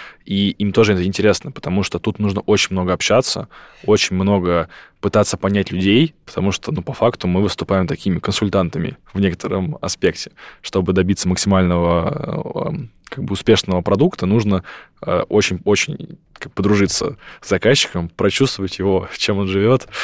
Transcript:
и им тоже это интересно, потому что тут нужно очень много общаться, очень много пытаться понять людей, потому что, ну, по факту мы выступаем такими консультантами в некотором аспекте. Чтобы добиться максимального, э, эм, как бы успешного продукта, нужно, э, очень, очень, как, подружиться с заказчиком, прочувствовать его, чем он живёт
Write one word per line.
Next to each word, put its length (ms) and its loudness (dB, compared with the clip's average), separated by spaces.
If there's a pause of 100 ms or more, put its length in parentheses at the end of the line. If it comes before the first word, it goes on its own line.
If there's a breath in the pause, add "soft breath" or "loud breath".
(260 loud breath)
и 240 0
им 220 -2
тоже 200 4
это 120 2
интересно, 460 0
потому 320 -4
что 160 -4
тут 200 -4
нужно 240 0
очень 300 2
много 200 0
общаться, 560 0 (380 loud breath)
очень 300 2
много 520 2 (320 loud breath)
пытаться 360 2
понять 340 -2
людей, 440 2 (100)
потому 280 -2
что, 200 -6
ну, 100 -4
по 100 -8
факту 360 0
мы 120 2
выступаем 460 0
такими 320 -2
консультантами 800 -2 (180)
в 60 -2
некотором 600 -2
аспекте. 520 -4 (300 loud breath)
Чтобы 300 -2
добиться 360 0
максимального, 840 2
э, 580 -6
эм, 220 -8 (180)
как 140 -10
бы 120 -4
успешного 480 2
продукта, 440 0
нужно, 380 0 (380 loud breath)
э, 260 0
очень, 360 0
очень, 540 -2 (140)
как, 200 -16
подружиться 640 0 (220 loud breath)
с 80 -14
заказчиком, 600 2
прочувствовать 720 -2
его, 360 0
чем 220 -2
он 80 -2
живёт 400 2 (180 loud breath)